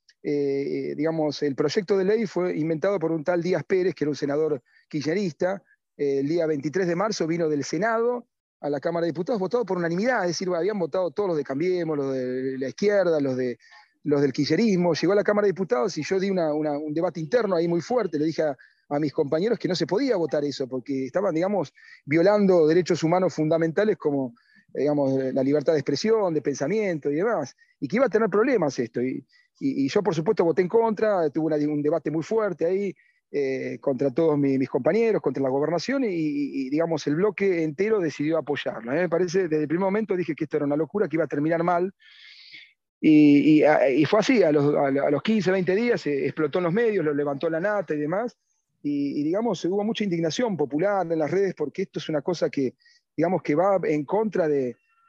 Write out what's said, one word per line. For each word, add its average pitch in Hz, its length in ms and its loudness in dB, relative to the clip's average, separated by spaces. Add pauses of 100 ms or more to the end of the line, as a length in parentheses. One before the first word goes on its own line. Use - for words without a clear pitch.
(220)
eh, 143 760 -2
digamos, 151 440 -2
el 143 140 -2
proyecto 175 420 0
de 190 60 0
ley 214 220 2
fue 180 320 -4
inventado 165 420 0
por 160 140 -2
un 160 100 -4
tal 175 180 0
Díaz 170 220 -2
Pérez, 180 320 0
que - 80 -6
era 147 60 2
un 139 80 -2
senador 151 440 -2 (280)
kirchnerista. 180 720 -4 (320)
Eh, 139 240 0
el 139 80 0
día 165 180 0
veintitrés 156 400 -2
de 170 120 0
marzo 196 280 -2
vino 170 220 -2
del 147 160 -2
Senado 226 640 -2 (320)
a 147 100 -6
la 143 120 -4
Cámara 170 240 -2
de 165 80 -2
Diputados, 185 260 -4
votado 220 260 -2
por 185 120 -2
unanimidad, 185 460 0
es 175 80 0
decir, 185 220 -4
habían 185 240 -2
votado 175 340 -2
todos 208 180 -2
los 165 80 -2
de 143 80 -2
Cambiemos, 165 520 -2
los 135 160 -2
de 131 440 -4
la 131 100 -4
izquierda, 180 540 2
los 131 160 0
de, 127 200 -2 (460)
los 143 160 2
del 143 140 2
kirchnerismo. 175 600 2
Llegó 165 200 2
a - 20 2
la 202 80 2
Cámara 208 220 2
de 190 80 2
Diputados 190 440 -2
y 151 60 -4
yo 190 160 -2
di 196 100 0
una, 170 240 0
una, 151 240 -2
un 151 160 -6
debate 170 280 -2
interno 190 340 0
ahí 170 140 2
muy 170 100 0
fuerte, 190 400 -2
le 151 60 0
dije 160 160 -2
a, 147 160 -2 (320)
a 147 100 -2
mis 151 140 -2
compañeros 160 440 0
que - 120 -4
no 180 60 -2
se 160 120 -2
podía 240 300 0
votar 156 260 -2
eso, 139 240 -4
porque 131 380 -6
estaban, 180 280 -2
digamos, 180 400 -2 (300)
violando 180 640 4
derechos 165 360 2
humanos 175 300 2
fundamentales 160 640 0
como, 139 400 -2 (400)
digamos, 143 380 0
la 131 300 0
libertad 143 300 2
de 151 60 2
expresión, 190 540 0
de 147 80 0
pensamiento 151 720 -2
y 143 40 -2
demás, 185 400 -2 (240)
y - 80 -4
que 180 100 -2
iba 262 100 4
a - 20 -8
tener 214 180 2
problemas 208 520 2
esto. 123 240 -4
Y, 131 200 -4 (360)
y, 135 260 0
y - 20 2
yo, 208 140 0
por 175 140 -2
supuesto, 175 280 0
voté 165 200 2
en 180 40 -2
contra, 214 600 2
tuve 156 160 -2
una, 156 120 0 (140)
un 147 120 -2
debate 156 260 0
muy 156 140 -2
fuerte 208 420 -2
ahí, 190 260 -2 (400)
eh, 131 480 -4
contra 139 320 0
todos 156 240 2
mi-, 139 220 2
mis 131 100 0
compañeros, 180 540 2
contra 135 220 -2
la 131 60 0
gobernación, 160 540 -2
y, 233 40 0
y, 143 580 -4
y, 131 60 -8
digamos, 160 340 -2
el 147 80 0
bloque 190 480 0
entero 190 380 0
decidió 156 400 -2
apoyarlo. 127 500 -6
A 131 60 -2
mí 170 60 0
me 180 80 0
parece, 175 380 0
desde 156 140 0
el 151 60 -2
primer 175 180 0
momento 196 300 0
dije 175 180 -2
que 151 120 -6
esto 151 120 -2
era 147 80 -2
una 143 100 0
locura, 160 320 0
que 151 100 -2
iba 160 80 0
a - 20 -2
terminar 156 340 0
mal, 175 320 0 (1080)
y, 151 600 8
y, 139 40 6
a-, 143 280 6
y 139 140 4
fue 208 160 4
así, 233 200 4
a 160 100 4
los, 147 220 4
a, 143 140 2
a 139 240 0
los 143 100 0
quince, 202 300 0
veinte 185 240 0
días, 233 320 0
eh, 143 180 0
explotó 147 320 -2
en 180 60 0
los 165 100 0
medios, 214 320 0
lo 151 80 0
levantó 143 340 -2
la 160 120 -2
Nata 196 340 -2
y 151 60 -4
demás, 185 360 -4 (460)
y, 143 380 -4
y, 147 40 -2
digamos, 190 420 -2
hubo 196 180 -2
mucha 214 200 -4
indignación 170 540 -2
popular 170 540 -2
en 160 80 0
las 147 100 -2
redes, 185 240 0
porque 151 300 -6
esto - 160 -8
es - 100 -8
una 151 140 -2
cosa 175 260 -2
que, 127 240 -2 (420)
digamos, 165 280 0
que 151 100 0
va 185 300 4
en 151 220 0
contra 185 420 0
de, 135 280 0 (340)